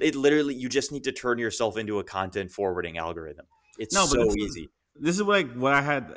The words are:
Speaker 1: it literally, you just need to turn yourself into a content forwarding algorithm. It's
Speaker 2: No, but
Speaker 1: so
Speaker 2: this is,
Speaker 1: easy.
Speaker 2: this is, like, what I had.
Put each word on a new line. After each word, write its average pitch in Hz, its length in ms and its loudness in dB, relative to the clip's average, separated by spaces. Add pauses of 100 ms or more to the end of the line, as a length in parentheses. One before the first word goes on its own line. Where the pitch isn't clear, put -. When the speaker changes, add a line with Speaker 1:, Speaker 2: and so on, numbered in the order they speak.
Speaker 1:
it 147 120 4
literally, 143 400 4
you 127 140 -6
just 131 240 0
need 135 120 -8
to 135 80 -2
turn 123 260 -2
yourself 113 380 -2
into 107 220 -2
a 95 60 -4
content 95 480 -4
forwarding 90 440 -2
algorithm. 82 500 -8 (320)
It's 113 160 -6
Speaker 2:
No, 196 80 6
but 156 80 4
Speaker 1:
so 123 140 4
Speaker 2:
this 110 40 4
is, 104 100 0
Speaker 1:
easy. 87 320 -6 (240)
Speaker 2:
this 156 220 0
is, 208 60 0
like, 196 320 2
what 131 180 2
I 139 100 4
had. 139 340 -2